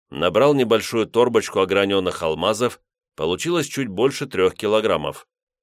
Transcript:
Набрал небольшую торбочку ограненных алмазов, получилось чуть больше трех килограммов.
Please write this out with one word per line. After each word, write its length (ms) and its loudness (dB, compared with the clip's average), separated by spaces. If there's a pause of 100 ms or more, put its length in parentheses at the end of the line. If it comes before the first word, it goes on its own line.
Набрал 440 2
небольшую 520 0
торбочку 540 0
ограненных 640 0
алмазов, 580 -2 (340)
получилось 520 -2
чуть 220 -6
больше 360 -2
трех 300 0
килограммов. 720 -2 (340)